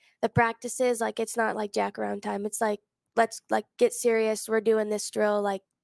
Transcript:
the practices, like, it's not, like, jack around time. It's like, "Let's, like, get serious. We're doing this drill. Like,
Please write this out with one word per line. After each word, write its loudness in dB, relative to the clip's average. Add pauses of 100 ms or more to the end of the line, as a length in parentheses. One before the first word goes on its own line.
(220)
the 2
practices, 0
like, -4
it's -6
not, 0
like, -6
jack -2
around -6
time. -4
It's -6
like, 0 (340)
"Let's, 2
like, 0 (120)
get 4
serious. 0
We're 0
doing 2
this -4
drill. 0
Like, -2 (200)